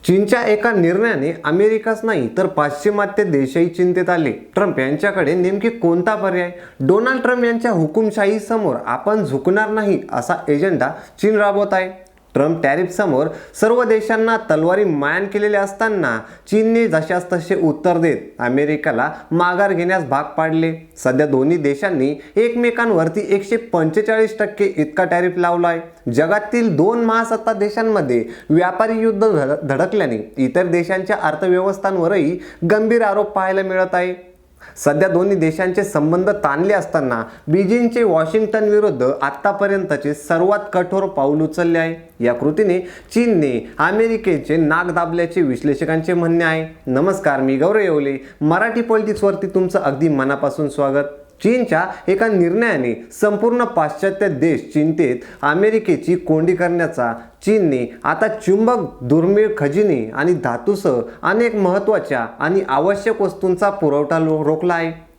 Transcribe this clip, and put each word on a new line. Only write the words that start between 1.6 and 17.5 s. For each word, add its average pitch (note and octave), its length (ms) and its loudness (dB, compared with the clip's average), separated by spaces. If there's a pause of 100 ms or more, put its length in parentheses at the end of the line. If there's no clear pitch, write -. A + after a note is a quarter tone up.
नाही E3+ 340 0
तर F#3 80 2
पाश्चिमात्य G3 800 0
देशही D#3+ 440 0
चिंतेत F3+ 420 0
आले. D#3+ 220 0
ट्रम्प E3+ 480 -2
यांच्याकडे D3+ 560 0
नेमकी G3 340 0
कोणता F3+ 460 0
पर्याय? F3+ 360 -2 (280)
डोनाल्ड A3+ 420 2
ट्रम्प B3 220 0
यांच्या A#3 280 0
हुकुमशाहीसमोर G#3 1040 0 (100)
आपण G3+ 380 0
झुकणार F3+ 460 0
नाही G#3 320 0 (100)
असा B2 220 -2 (160)
एजेंडा D3 380 2 (340)
चीन G#3+ 160 2
राबवत G3+ 340 2
आहे. F#3+ 380 -4 (240)
ट्रम्प E3 300 2
टॅरिफसमोर D#3+ 640 0 (340)
सर्व A#3+ 220 4
देशांना A3 540 2
तलवारी F3+ 460 2
मायन D#3+ 420 0
केलेले G#3 320 0
असताना G3 640 -2 (320)
चीनने A3+ 360 4
जशास F3 460 -2
तसे F3+ 280 -2